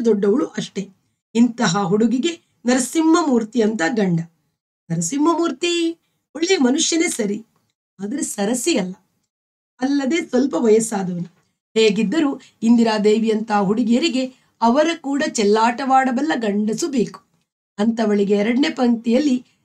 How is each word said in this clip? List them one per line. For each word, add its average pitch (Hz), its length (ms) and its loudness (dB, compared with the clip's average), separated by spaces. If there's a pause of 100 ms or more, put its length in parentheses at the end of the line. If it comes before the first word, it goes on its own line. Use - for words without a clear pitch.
ದೊಡ್ಡವಳು 208 400 2
ಅಷ್ಟೇ. - 440 -10 (460)
ಇಂತಹ 220 480 0
ಹುಡುಗಿಗೆ 233 580 0 (240)
ನರಸಿಂಹಮೂರ್ತಿ 262 960 2
ಅಂತ 214 260 0
ಗಂಡ. 185 320 0 (720)
ನರಸಿಂಹಮೂರ್ತಿ 330 1080 -2 (380)
ಒಳ್ಳೆ 349 220 0
ಮನುಷ್ಯನೇ 320 500 0
ಸರಿ, 208 380 -4 (540)
ಆದರೆ 214 220 -8
ಸರಸಿ 240 560 -2
ಅಲ್ಲ, 185 180 -4 (840)
ಅಲ್ಲದೆ 277 480 -2
ಸ್ವಲ್ಪ 254 260 0
ವಯಸ್ಸಾದವನು. 208 840 0 (400)
ಹೇಗಿದ್ದರೂ 226 640 0 (220)
ಇಂದಿರಾದೇವಿ 220 680 2
ಅಂತ 214 200 -4
ಹುಡುಗಿಯರಿಗೆ 233 720 0 (360)
ಅವರ 285 280 4 (120)
ಕೂಡ 277 260 -4
ಚೆಲ್ಲಾಟವಾಡಬಲ್ಲ 254 1080 0
ಗಂಡಸು 214 520 -2
ಬೇಕು. 233 360 -4 (540)
ಅಂಥವಳಿಗೆ 208 560 0
ಎರಡನೇ 240 360 0
ಪಂಕ್ತಿಯಲ್ಲಿ 247 760 0 (200)